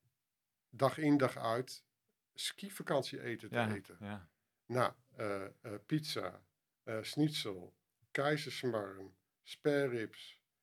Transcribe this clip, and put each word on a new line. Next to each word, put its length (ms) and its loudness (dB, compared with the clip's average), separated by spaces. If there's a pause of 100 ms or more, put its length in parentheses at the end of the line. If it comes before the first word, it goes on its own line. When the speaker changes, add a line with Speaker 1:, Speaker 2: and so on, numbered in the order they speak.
(680)
Speaker 1:
dag 280 2
in, 200 8
dag 200 4
uit, 460 -2 (500)
skivakantie 880 -2
eten 280 -6
te 60 -4
Speaker 2:
Ja, 180 4
Speaker 1:
eten. 260 -8
Speaker 2:
ja. 280 -10 (380)
Speaker 1:
Nou, 280 2 (220)
eh, 300 -2
eh, 60 -12 (340)
pizza, 560 -2 (420)
eh, 180 -4
schnitzel, 720 -2 (380)
keizersmarren, 1000 -2 (300)
spareribs, 960 0 (220)